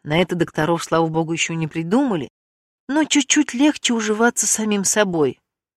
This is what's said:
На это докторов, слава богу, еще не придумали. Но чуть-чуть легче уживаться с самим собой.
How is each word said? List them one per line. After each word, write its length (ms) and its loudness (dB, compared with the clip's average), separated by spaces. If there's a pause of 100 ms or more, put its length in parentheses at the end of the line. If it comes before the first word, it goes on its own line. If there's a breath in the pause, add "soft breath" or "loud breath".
На 180 0
это 140 0
докторов, 480 0
слава 240 2
богу, 260 -2
еще 220 -4
не 140 -4
придумали. 600 -2 (600)
Но 160 0
чуть-чуть 500 0
легче 400 2
уживаться 520 0
с 40 0
самим 340 0
собой. 560 0 (360)